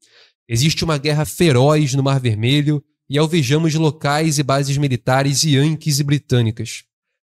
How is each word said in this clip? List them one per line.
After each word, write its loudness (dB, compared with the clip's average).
Existe 0
uma -2
guerra -2
feroz 2
no 0
Mar 0
Vermelho 0
e -4
alvejamos 0
locais 0
e -2
bases -2
militares 0
yankees 0
e 0
britânicas." -2